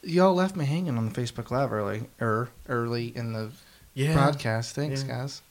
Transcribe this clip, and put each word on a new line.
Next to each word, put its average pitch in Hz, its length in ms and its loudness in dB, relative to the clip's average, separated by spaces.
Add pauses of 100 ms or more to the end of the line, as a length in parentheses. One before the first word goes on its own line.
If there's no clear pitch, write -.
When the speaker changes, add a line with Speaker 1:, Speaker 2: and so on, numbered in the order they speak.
Speaker 1:
y'all 180 320 6
left 190 220 2
me 156 80 0
hanging 147 340 0
on 113 100 0
the 110 100 -4
Facebook 120 320 -6
Live 123 220 0
early, 107 300 -2 (180)
er, 117 300 0 (180)
early 117 480 -2
in 117 160 -4
the 110 180 -4 (440)
Speaker 2:
Yeah. 143 220 0
Speaker 1:
podcast. 135 560 2
Thanks, 139 300 -2
Speaker 2:
Yeah. 135 60 -4 (120)
Speaker 1:
guys. 139 300 -8